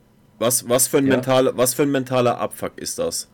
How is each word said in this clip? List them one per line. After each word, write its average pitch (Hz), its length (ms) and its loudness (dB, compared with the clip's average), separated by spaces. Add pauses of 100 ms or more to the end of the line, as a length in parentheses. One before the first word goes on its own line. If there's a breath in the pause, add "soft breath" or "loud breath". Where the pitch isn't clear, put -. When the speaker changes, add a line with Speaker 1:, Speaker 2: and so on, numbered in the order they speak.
(380)
Speaker 1:
was, 113 300 -2
was 123 200 2
für 156 100 2
ein 139 60 4
Speaker 2:
Ja. 135 120 4
Speaker 1:
mentale, 131 400 2
was 127 180 0
für 156 80 0
ein 143 80 2
mentaler 127 480 0
Abfuck - 400 -8
ist - 200 -8
das, 82 360 -6